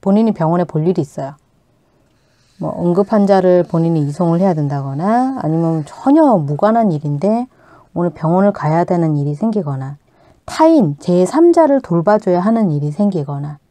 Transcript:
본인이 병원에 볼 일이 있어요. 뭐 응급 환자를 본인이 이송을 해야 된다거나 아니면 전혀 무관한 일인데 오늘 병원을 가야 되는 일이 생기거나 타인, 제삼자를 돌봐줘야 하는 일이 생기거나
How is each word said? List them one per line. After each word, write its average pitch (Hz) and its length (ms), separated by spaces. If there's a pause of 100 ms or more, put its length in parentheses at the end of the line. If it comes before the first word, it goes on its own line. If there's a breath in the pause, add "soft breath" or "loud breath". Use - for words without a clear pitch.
본인이 208 320
병원에 170 300
볼 160 240
일이 180 140
있어요. 143 340 (1200)
뭐 156 140 (100)
응급 175 300
환자를 190 500
본인이 165 380
이송을 165 380
해야 190 140
된다거나 151 880
아니면 160 440
전혀 277 500
무관한 196 560
일인데 160 560 (460 soft breath)
오늘 175 160
병원을 180 420
가야 165 320
되는 170 320
일이 147 200
생기거나 143 640 (480 soft breath)
타인, 277 540
제삼자를 277 840
돌봐줘야 180 580
하는 214 320
일이 147 200
생기거나 147 680 (120)